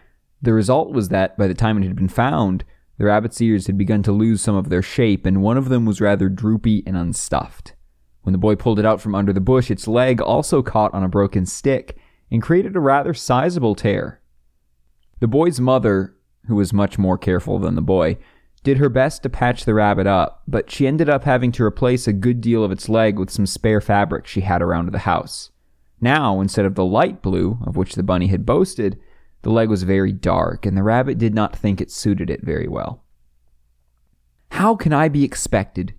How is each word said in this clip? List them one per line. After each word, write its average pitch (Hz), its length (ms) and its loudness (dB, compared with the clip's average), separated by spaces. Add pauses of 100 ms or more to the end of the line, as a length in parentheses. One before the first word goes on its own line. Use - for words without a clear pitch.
(420)
The 120 100 2
result 120 400 2
was 107 160 -2
that, 95 300 -2
by 101 80 2
the 92 80 0
time 110 240 0
it 98 80 0
had 92 100 -4
been 92 120 -2
found, 120 560 0 (340)
the 104 60 -2
rabbit's 107 380 0
ears 107 240 2
had 98 100 0
begun 101 280 0
to 104 80 2
lose 107 280 2
some 107 140 0
of 95 160 -2
their 90 100 2
shape, 101 460 0
and 95 160 2
one 113 160 2
of 131 100 -2
them 123 160 2
was 107 160 0
rather 101 300 2
droopy 107 560 0
and 95 100 -4
unstuffed. - 800 -6 (480)
When 95 100 -2
the 95 60 0
boy 104 180 2
pulled 110 220 0
it 107 80 2
out 110 160 2
from 104 120 -4
under 101 200 2
the 95 60 0
bush, 123 300 2
its 98 160 -4
leg 120 320 2
also 143 440 0
caught 107 320 0
on 98 100 -2
a 92 40 0
broken 98 360 0
stick - 540 -4 (320)
and 113 100 0
created 185 340 0
a 185 60 0
rather 139 320 2
sizable 131 640 0
tear. - 480 -2 (1000)
The 117 80 2
boy's 147 320 2
mother, 107 560 2 (300)
who 110 80 -2
was 101 180 0
much 101 240 0
more 92 220 0
careful 92 400 -2
than 90 160 -2
the 82 80 -2
boy, 90 340 2 (460)
did 135 160 2
her 143 100 2
best 131 360 0
to 131 40 -4
patch 123 380 -2
the 113 80 2
rabbit 104 320 2
up, 95 420 0
but - 220 -4
she 139 160 0
ended 151 240 2
up 135 140 0
having 127 280 2
to 120 120 0
replace 123 440 0
a 107 60 2
good 120 260 0
deal 113 240 2
of 95 80 -2
its - 160 -8
leg 110 300 2
with 95 100 -4
some - 160 -2
spare 107 380 0
fabric 101 440 0
she - 140 -6
had 92 220 0
around 87 280 0
the 95 100 -4
house. - 500 -4 (500)
Now, 120 400 2
instead 98 240 0
of 95 120 0
the 95 80 2
light 120 360 0
blue 92 460 -2
of 104 100 -6
which 92 180 -4
the - 80 -4
bunny 90 260 0
had 95 180 0
boasted, 127 520 0 (440)
the 113 100 0
leg 113 160 2
was 95 160 0
very 95 260 2
dark, 87 560 -2
and 98 100 0
the 95 60 0
rabbit 120 360 0
did 110 140 0
not 107 220 -2
think 98 260 -2
it - 120 -8
suited 90 380 -2
it - 120 -6
very 78 240 -4
well. - 380 -8 (1500)
"How 220 240 2
can 160 180 0
I 151 160 2
be 143 140 2
expected - 760 -4